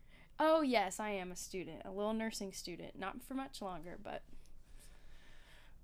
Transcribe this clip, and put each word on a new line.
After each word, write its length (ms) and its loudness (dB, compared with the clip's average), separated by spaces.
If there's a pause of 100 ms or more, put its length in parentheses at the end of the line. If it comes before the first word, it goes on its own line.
(400)
Oh, 220 10
yes, 360 6
I 120 0
am 200 -2
a 60 -8
student, 480 -4
a 80 -6
little 220 2
nursing 380 0
student. 460 -8
Not 240 -4
for 120 -6
much 280 -4
longer, 400 -6
but 220 -6 (1600)